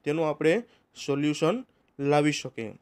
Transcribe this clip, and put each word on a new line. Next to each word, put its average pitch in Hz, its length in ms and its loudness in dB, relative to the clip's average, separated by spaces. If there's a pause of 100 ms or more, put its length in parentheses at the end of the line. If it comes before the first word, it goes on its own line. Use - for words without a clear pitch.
તેનું 156 260 -2
આપણે 160 340 2 (420)
સોલ્યુશન 151 600 0 (340)
લાવી 147 320 4
શકીએ. 117 500 -8